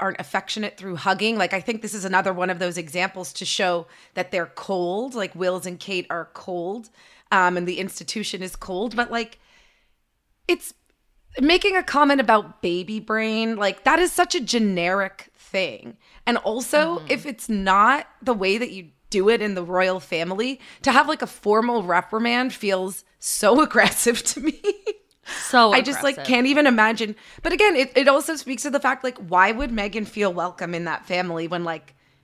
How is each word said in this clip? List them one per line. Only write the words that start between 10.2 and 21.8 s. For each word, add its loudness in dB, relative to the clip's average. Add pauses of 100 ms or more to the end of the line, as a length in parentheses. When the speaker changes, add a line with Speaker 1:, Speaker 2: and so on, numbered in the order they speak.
Speaker 1:
it's -2 (640)
making 4
a 0
comment 4
about 2
baby -4
brain. -2
Like, -2
that 4
is 2
such 0
a -2
generic -2
thing. -6 (300)
And 2
also, 0
Speaker 2:
Mm-hmm. -14
Speaker 1:
if -4
it's -12
not 4 (160)
the 0
way 0
that -6
you -14 (220)
do 2
it 6
in -2
the -6
royal 0
family, -4 (220)
to 2
have, 6
like, -2
a -6
formal 0